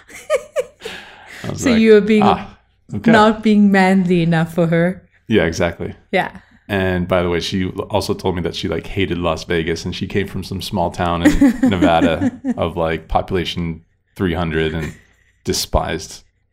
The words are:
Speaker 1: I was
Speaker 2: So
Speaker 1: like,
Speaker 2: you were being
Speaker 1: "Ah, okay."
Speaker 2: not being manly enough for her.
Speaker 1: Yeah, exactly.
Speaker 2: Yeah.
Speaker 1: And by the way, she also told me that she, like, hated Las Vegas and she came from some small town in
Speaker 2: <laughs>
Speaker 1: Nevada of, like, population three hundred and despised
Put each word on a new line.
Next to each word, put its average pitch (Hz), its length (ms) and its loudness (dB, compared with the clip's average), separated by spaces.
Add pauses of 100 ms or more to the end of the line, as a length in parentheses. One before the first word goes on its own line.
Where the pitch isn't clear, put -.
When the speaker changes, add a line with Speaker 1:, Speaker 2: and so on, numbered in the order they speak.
(1400)
Speaker 1:
I - 80 -6
was - 120 -6
Speaker 2:
So 269 100 2
Speaker 1:
like, 220 80 4
Speaker 2:
you 220 120 8
were 208 80 10
being 208 220 4
Speaker 1:
"Ah, - 360 0 (360)
okay." 226 160 0
Speaker 2:
not 220 320 4
being 208 280 4
manly 185 520 4
enough 165 320 0
for 175 120 2
her. 170 400 0 (220)
Speaker 1:
Yeah, 101 160 4
exactly. 85 500 -2 (180)
Speaker 2:
Yeah. - 280 -4 (280)
Speaker 1:
And 92 380 -2
by 90 160 0
the 90 60 0
way, 85 120 0
she 92 260 -4 (240)
also 98 240 -2
told 92 220 -2
me 85 60 -4
that 85 140 -4
she, 95 120 -6
like, 82 180 -6
hated 87 320 -4
Las 85 260 -4
Vegas 82 400 -2
and 90 100 -8
she 98 120 -8
came 98 200 -4
from 95 160 -10
some 92 200 -10
small 87 280 -4
town 85 360 -2
in 247 340 2
Speaker 2:
<laughs> - 80 0
Speaker 1:
Nevada 175 720 0 (160)
of, 85 220 -4
like, 82 300 -4
population 85 760 -4 (320)
three 92 160 -2
hundred 80 400 -2
and 78 220 -6 (500)
despised - 800 -4 (280)